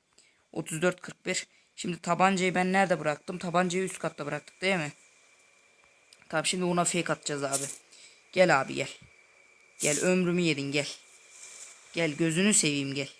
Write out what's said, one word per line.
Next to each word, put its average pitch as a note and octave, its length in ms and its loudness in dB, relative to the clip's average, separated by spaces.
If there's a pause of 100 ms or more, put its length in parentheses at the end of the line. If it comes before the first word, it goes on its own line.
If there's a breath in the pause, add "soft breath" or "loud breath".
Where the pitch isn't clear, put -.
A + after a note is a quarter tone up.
(520 soft breath)
Otuz D#3+ 300 -8
dört F3+ 200 2
kırk - 240 -16
bir. F#3 220 -4 (280 soft breath)
Şimdi E3+ 260 -6
tabancayı F3+ 540 2
ben F#3 180 2
nerede F#3+ 260 2
bıraktım? D#3 380 -4
Tabancayı F3+ 460 0
üst F#3 160 -6
katta D#3 260 -6
bıraktık D3 360 -10
değil F#3+ 140 2
mi? D3+ 180 -4 (1400)
Tamam, D#3 160 0
şimdi F3+ 180 0
ona F3 220 2
fake E3 280 0
atacağız C#3+ 300 -4
abi. C3+ 220 -4 (680 loud breath)
Gel F3+ 300 6
abi, - 120 -6
gel. C3+ 160 -4 (920)
Gel, D3 200 0
ömrümü F3+ 420 2
yedin, C#3 300 0
gel. C#3+ 160 0 (1040)
Gel, E3 180 0
gözünü E3 420 2
seveyim, C#3 400 2
gel. C#3 160 -6 (100)